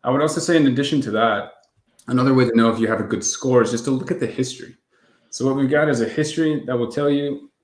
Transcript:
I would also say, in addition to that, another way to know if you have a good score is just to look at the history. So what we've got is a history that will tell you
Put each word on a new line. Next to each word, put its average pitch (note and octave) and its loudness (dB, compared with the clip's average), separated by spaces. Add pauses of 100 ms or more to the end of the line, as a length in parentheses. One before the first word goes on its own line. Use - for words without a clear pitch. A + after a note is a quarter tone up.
I B2 -2
would C3+ 2
also D#3 0
say, E3+ 2
in D3 6
addition C3+ 2
to G#2 -4
that, A2 0 (560)
another B2+ 2
way B2+ 4
to A#2 0
know A2+ 4
if A2+ -4
you A2+ 2
have A2+ -2
a G#2 -2
good - -4
score B2 2
is A2 0
just A#2 -4
to C#3 -2
look - -4
at - -2
the A#2 -4
history. - -8 (560)
So B2+ -6
what C3+ 0
we've C3+ 0
got D3+ 2
is A#2+ 0
a A2+ 0
history D3+ -2
that B2+ -2
will A#2 -2
tell C#3+ -2
you C#3+ -4 (140)